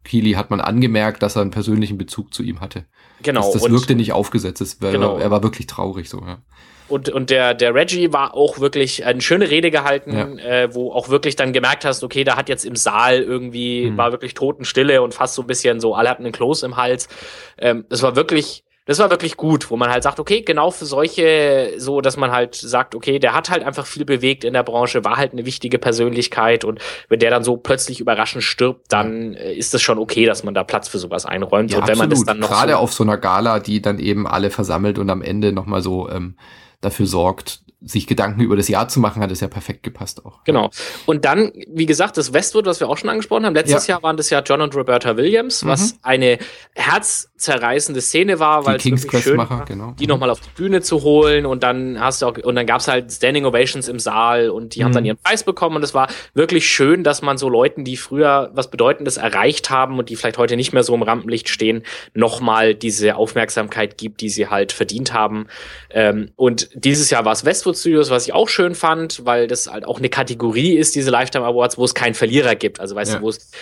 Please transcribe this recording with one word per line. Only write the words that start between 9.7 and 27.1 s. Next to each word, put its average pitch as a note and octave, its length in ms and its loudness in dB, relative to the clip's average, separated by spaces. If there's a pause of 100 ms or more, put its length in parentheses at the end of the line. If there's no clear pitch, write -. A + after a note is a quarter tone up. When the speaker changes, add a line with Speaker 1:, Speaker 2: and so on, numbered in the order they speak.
Speaker 2:
gehalten, C#3+ 420 0
Speaker 1:
Ja. C#3+ 140 -2 (380)
Speaker 2:
äh, A#2+ 100 -4
wo B2 180 -4
auch B2 160 -2
wirklich C#3 280 0
dann C3 180 0
gemerkt C3 320 0
hast, C3+ 160 -2
okay, C3+ 200 -2
da B2+ 140 2
hat C#3 140 -4
jetzt - 160 -4
im A#2+ 100 -8
Saal A#2+ 460 2
irgendwie, B2 680 -4
Speaker 1:
Mhm. G#2+ 60 -4
Speaker 2:
war A#2 160 2
wirklich B2 220 -10
Totenstille C3 680 2
und A#2 140 0
fast C3 200 -2
so B2+ 80 -6
ein B2 40 -14
bisschen A#2+ 340 0
so, A2+ 140 0
alle A#2 160 2
hatten B2 140 -6
einen A#2 80 -6
Kloß B2+ 320 -2
im B2+ 120 -8
Hals. B2+ 320 -2 (480)
Ähm, A#2 320 0
es B2 140 -2
war B2+ 120 2
wirklich, C#3+ 500 0 (200)
das C#3+ 140 0
war G3+ 100 6
wirklich E3+ 300 0
gut, D#3 320 0
wo A#2 60 0
man A#2+ 140 0
halt B2 120 0
sagt, C#3 180 0
okay, G#3+ 220 0
genau D#3 280 2
für D#3 140 -8
solche, D3 920 2
so, C3+ 240 -2
dass C3 160 2
man B2+ 120 0
halt B2 260 0
sagt, A#2+ 380 -2
okay, C#3 240 -2
der B2 140 4
hat D#3 160 -2
halt E3+ 160 -2
einfach C#3 220 -6
viel D3 180 -8
bewegt C3+ 400 0
in A#2 80 -2
der B2 120 2
Branche, A#2+ 380 0
war G#2 140 0
halt C3+ 160 0
eine B2 140 -8
wichtige B2 320 -4
Persönlichkeit A#2 840 0
und G#2+ 160 -6 (280)
wenn A2+ 120 2